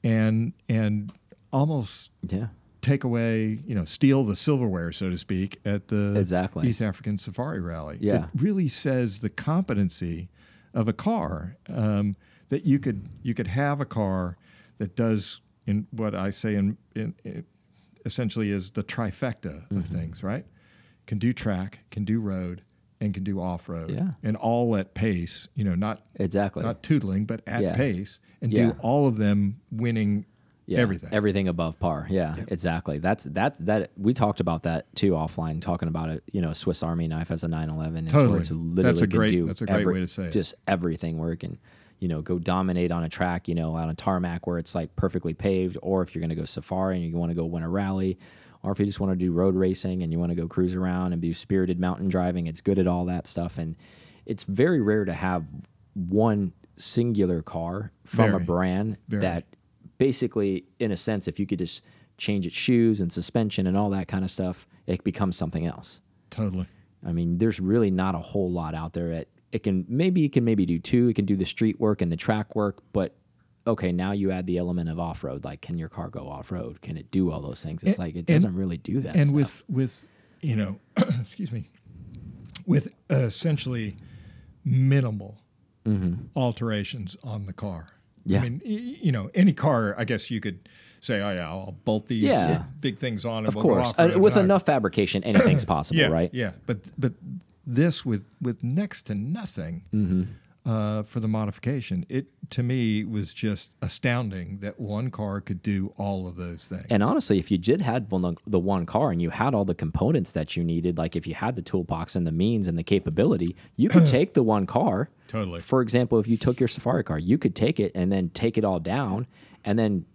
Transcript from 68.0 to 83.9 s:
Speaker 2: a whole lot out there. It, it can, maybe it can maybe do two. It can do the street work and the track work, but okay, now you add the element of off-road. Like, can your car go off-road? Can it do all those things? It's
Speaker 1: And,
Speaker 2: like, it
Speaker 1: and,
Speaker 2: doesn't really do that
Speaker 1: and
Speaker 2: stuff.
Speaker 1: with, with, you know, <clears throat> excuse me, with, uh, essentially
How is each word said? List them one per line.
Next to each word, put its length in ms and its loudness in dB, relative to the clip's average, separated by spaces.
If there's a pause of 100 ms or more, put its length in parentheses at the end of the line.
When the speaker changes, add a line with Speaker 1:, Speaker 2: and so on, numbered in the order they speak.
Speaker 2:
a 40 -4
whole 320 -2
lot 220 -4
out 200 -6
there. 160 -4
It, 200 -6 (220)
it 120 -4
can, 240 0
maybe 380 2
it 60 0
can 120 4
maybe 220 4
do 140 0
two. 300 4
It 60 2
can 100 2
do 100 2
the 100 0
street 340 0
work 220 2
and 100 2
the 40 0
track 400 -2
work, 260 0 (120)
but 220 0 (520)
okay, 240 0
now 200 0
you 200 0
add 160 -4
the 100 0
element 320 -2
of 100 -4
off-road. 460 -6
Like, 160 -10
can 160 -6
your 120 -6
car 200 -10
go 180 -10
off-road? 540 -10
Can 160 -12
it 140 -14
do 200 2
all 100 -6
those 200 -10
things? 220 -8
It's 80 2
Speaker 1:
And, 80 0
Speaker 2:
like, 160 -6
it 40 -6
Speaker 1:
and, 80 -6
Speaker 2:
doesn't 280 4
really 220 -2
do 240 -4
that 140 -6
Speaker 1:
and 120 6
Speaker 2:
stuff. 80 2
Speaker 1:
with, 340 0
with, 380 -4 (340)
you 140 0
know, 320 -2
<clears throat> 100 -6
excuse 540 -2
me, 180 -8 (960)
with, 220 4 (240)
uh, 60 4
essentially 800 0 (640)